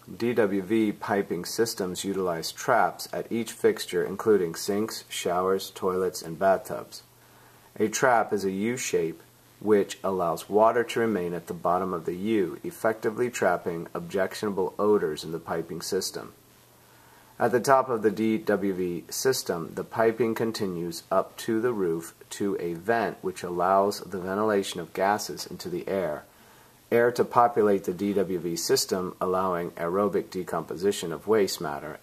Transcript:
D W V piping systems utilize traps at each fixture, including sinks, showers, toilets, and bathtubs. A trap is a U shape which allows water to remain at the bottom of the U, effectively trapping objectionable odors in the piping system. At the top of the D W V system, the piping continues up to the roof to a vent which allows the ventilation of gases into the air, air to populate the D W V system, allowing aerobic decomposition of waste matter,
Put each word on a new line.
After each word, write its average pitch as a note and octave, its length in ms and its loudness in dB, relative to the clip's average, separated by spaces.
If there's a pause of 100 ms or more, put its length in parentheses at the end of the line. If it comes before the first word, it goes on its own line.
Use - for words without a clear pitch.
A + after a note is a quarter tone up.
(180)
D A#2+ 180 0
W G2+ 260 2
V G#2+ 300 2
piping G2 540 -2
systems - 580 -2
utilize F#2 480 -2
traps G2+ 600 0
at F2 200 -6
each A2+ 200 -4
fixture, G2+ 540 2
including F#2 480 2
sinks, G#2 560 -4
showers, F#2 640 0
toilets, F#2 500 -2
and E2 160 -10
bathtubs. F2+ 640 0 (800)
A G#2+ 80 4
trap A#2 440 4
is G2 140 -2
a G2 60 0
U A2 260 -2
shape E2 460 -2 (360)
which G2+ 440 2
allows F2+ 440 0
water A2+ 360 6
to A#2 160 -2
remain F#2+ 340 0
at E2+ 140 -8
the F2+ 80 -6
bottom F2+ 360 0
of E2 140 -4
the E2+ 80 -4
U, F#2+ 500 0
effectively A2+ 680 -2
trapping F2 640 -2
objectionable F#2+ 840 -2
odors F#2+ 460 2
in D#2+ 80 -8
the E2 80 -6
piping E2 420 -6
system. - 520 -4 (1080)
At A#2+ 120 2
the A#2+ 80 4
top C3 300 4
of A2+ 140 0
the G#2+ 80 6
D A2 260 2
W G2+ 380 2
V F2 340 -4
system, G2 640 -2
the F#2 100 -6
piping A2+ 520 0
continues F#2 760 -4
up - 280 0
to A2+ 220 0
the A#2+ 140 0
roof E2+ 400 -2 (160)
to G2+ 300 -2
a E2+ 160 -4
vent G2+ 480 0
which F#2 180 -6
allows F#2+ 600 2
the F#2 180 -8
ventilation G2 600 0
of E2 140 -10
gases G2 540 0
into F2 200 -12
the E2+ 200 -4
air, E2+ 380 -2 (640)
air A#2 200 4
to A#2 140 2
populate A2 600 4
the F#2 80 -2
D G2+ 200 -2
W F#2 260 0
V E2+ 160 -4
system, F#2 640 0
allowing F#2 520 0
aerobic F#2 580 0
decomposition E2+ 840 -2
of D2+ 160 -8
waste G2+ 320 2
matter, D2+ 440 -8